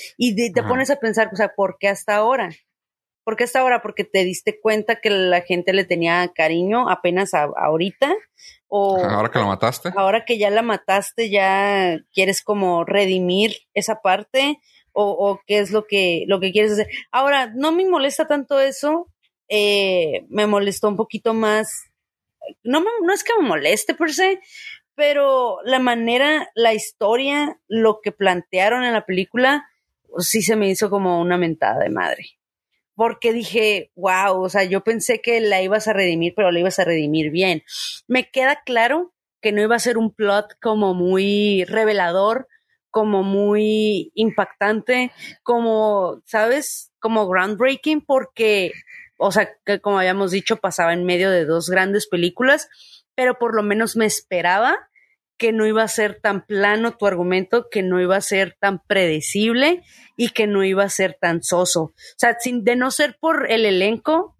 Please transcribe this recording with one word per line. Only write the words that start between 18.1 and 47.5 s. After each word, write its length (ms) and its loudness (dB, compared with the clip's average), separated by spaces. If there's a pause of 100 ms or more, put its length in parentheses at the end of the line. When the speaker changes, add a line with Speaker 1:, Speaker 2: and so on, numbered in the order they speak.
Speaker 1:
tanto 320 0
eso, 500 -2 (380)
eh, 800 0
me 180 0
molestó 420 0
un 80 -2
poquito 380 -4
más, 340 0 (920)
no 180 0
me, 60 -2 (160)
no 100 0
es 100 -4
que 160 -4
me 80 0
moleste 480 -2
per 200 -2
se, 260 0 (540)
pero 720 2
la 160 2
manera, 760 0
la 180 4
historia, 960 -2
lo 340 2
que 100 -4
plantearon 720 0
en 100 0
la 100 -2
película, 640 0 (500)
sí 240 -2
se 140 2
me 140 0
hizo 180 0
como 320 0
una 160 0
mentada 460 -2
de 80 -2
madre. 340 -4 (720)
Porque 400 0
dije, 640 -2
"Wow, 460 0
o 60 -2
sea, 160 2
yo 180 -2
pensé 380 0
que 200 0
la 200 2
ibas 280 0
a 40 0
redimir, 420 0
pero 160 2
la 100 0
ibas 180 0
a 60 2
redimir 460 0
bien". 320 0 (460)
Me 220 -2
queda 340 0
claro 480 0 (300)
que 100 0
no 80 0
iba 160 2
a 40 -2
ser 180 0
un 160 -2
plot 480 0
como 320 0
muy 720 2
revelador, 840 0 (420)
como 320 0
muy 920 0
impactante, 960 -2 (320)
como, 800 0
¿sabes? 760 -2
Como 300 0
groundbreaking, 720 0